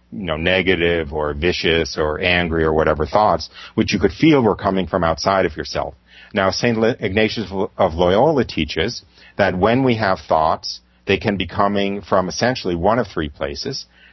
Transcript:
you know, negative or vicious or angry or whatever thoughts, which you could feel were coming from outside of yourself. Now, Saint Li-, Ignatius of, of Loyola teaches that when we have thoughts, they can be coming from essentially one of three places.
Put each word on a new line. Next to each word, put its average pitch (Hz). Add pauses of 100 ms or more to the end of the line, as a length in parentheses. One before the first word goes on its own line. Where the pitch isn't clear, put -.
(120)
you 113
know, 80
negative 85
or 76
vicious 82
or 78
angry 87
or 78
whatever 78
thoughts, 87 (260)
which 107
you 110
could 98
feel 147
were 98
coming 95
from 87
outside 92
of 76
yourself. 73 (400)
Now, 95
Saint 117
Li-, 110
Ignatius 104
of, 95
of 90
Loyola 107
teaches 82 (340)
that 92
when 113
we 123
have 95
thoughts, 82 (260)
they 98
can 101
be 92
coming 101
from 92
essentially 107
one 101
of 120
three 78
places. - (280)